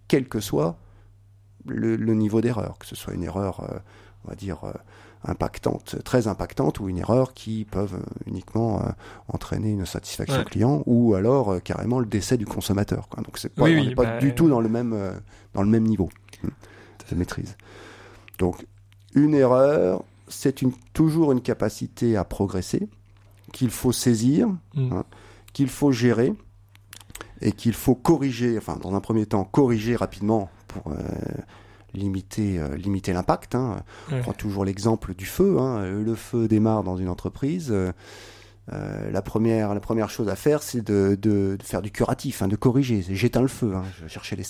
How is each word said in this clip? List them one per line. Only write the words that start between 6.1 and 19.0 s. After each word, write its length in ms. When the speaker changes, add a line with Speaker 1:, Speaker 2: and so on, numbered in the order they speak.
Speaker 1:
impactante, 540
ou 80
une 100
erreur 360
qui 360
peuvent, 260
euh, 60
uniquement, 540
euh, 80
entraîner 420
une 160
satisfaction 520
Speaker 2:
Ouais. 60
Speaker 1:
client, 420
ou 280
alors, 380
euh, 80
carrément 400
le 60
décès 320
du 80
consommateur, 600
quoi. 140
Donc 160
c'est 160
pas, 100
Speaker 2:
Oui, 120
Speaker 1:
on 60
Speaker 2:
oui, 60
Speaker 1:
n'est 60
pas 100
Speaker 2:
bah, 140
Speaker 1:
du 120
Speaker 2:
euh, 40
Speaker 1:
tout 140
dans 120
le 100
même, 240
euh, 180
dans 100
le 60
même 160
niveau, 240
hmm, 60
de 60
maîtrise. 400
Donc 260